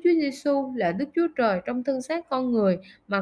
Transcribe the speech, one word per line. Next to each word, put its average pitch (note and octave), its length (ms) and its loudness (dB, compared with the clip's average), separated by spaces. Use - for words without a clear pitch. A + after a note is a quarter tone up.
Chúa F4 80 4
Giêsu C#4 540 -2
là F#3 160 0
Đức G#3+ 140 -4
Chúa E4+ 200 2
Trời G3+ 300 0
trong B3 180 -4
thân C4 180 -2
xác E4 280 -6
con C4 220 -2
người G3+ 260 4
mà G3+ 140 -2